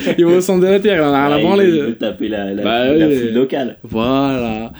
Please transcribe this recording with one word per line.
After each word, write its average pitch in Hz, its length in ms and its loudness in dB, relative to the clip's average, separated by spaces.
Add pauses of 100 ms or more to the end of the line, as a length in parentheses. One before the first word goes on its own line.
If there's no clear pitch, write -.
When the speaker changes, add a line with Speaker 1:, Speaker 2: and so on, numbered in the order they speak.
Speaker 1:
<laughs> 175 140 -2
Speaker 2:
Il 175 60 4
va 170 140 4
au - 20 2
centre 185 220 0
de 185 40 4
la 196 140 2
Terre, 202 160 2
il 156 60 2
en 143 100 2
a 139 140 2
rien 147 80 0
à - 20 2
Speaker 1:
Ouais, 147 60 0
il 156 40 2
Speaker 2:
branler. 196 200 4
Speaker 1:
veut, 170 100 4
il 147 60 0
veut 117 160 -4
taper 107 300 -6
la, 101 260 -4
la, 101 100 -4
Speaker 2:
Bah 120 280 0
Speaker 1:
la 160 160 4
Speaker 2:
oui. 143 100 2
Speaker 1:
foule 117 160 -2
locale. 131 500 -2
Speaker 2:
Voilà. 117 960 -4